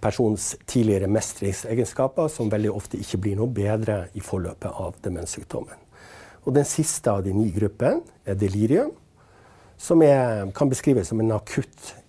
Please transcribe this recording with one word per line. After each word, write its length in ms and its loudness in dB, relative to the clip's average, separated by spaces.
persons 540 0
tidligere 480 2
mestringsegenskaper, 1200 -2
som 160 -2
veldig 240 0
ofte 240 -8
ikke 240 -6
blir 160 -2
noe 160 -2
bedre 540 -2
i 80 -10
forløpet 460 -6
av 240 -8
demenssykdommen. 720 -8
Og 100 -2
den 80 6
siste 480 0
av 140 0
de 100 -2
ni 160 2
gruppene 480 0
er 160 -2
delirium, 540 2
som 280 4
er, 420 4
kan 160 4
beskrives 400 2
som 80 0
en 160 2
akutt 560 -6